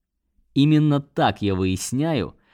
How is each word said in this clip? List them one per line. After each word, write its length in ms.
Именно 460
так 420
я 120
выясняю, 800